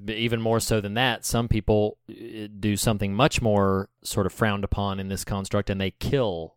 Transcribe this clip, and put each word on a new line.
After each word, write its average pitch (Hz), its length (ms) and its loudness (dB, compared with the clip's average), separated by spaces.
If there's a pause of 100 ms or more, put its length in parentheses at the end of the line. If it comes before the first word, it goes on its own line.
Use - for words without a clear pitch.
even 113 340 0
more 113 180 2
so 110 220 2
than 101 100 -4
that, 120 320 0
some 117 240 0
people, 107 480 2 (140)
uh, 110 380 -12 (120)
do 104 160 2
something 101 380 0
much 131 260 2
more 101 480 2 (140)
sort - 240 -2
of 90 80 -2
frowned 101 280 0
upon 98 380 -4
in 95 80 -6
this 95 160 -4
construct, 101 460 -2
and 95 100 -2
they 95 120 -2
kill 98 640 -2